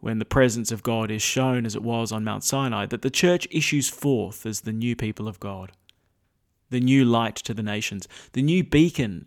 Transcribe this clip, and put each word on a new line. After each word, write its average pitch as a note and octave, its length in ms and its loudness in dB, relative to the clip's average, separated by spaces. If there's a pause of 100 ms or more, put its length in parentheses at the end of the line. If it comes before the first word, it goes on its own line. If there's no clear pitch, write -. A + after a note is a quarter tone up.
when A2+ 180 -2
the G#2+ 60 -4
presence A#2+ 460 2
of G#2+ 120 -6
God A2 280 -2
is G#2+ 100 -4
shown B2+ 440 0
as G#2+ 100 -4
it G#2+ 80 -6
was A#2 280 -2
on A2 120 -4
Mount G#2 200 -6
Sinai, A#2+ 420 -2
that A2+ 160 -6
the C3+ 80 -2
church F3+ 420 2
issues D3+ 380 0
forth A2 560 -2
as A2 160 -6
the A2 100 -8
new A2+ 240 -2
people G#2+ 320 -6
of G#2 120 -10
God, F#2+ 320 -12 (960)
the B2 100 0
new C3 240 6
light A#2 320 2
to - 180 -8
the A2 100 -4
nations, G#2 440 -6 (240)
the C3 100 -2
new E3 220 4
beacon D3 640 2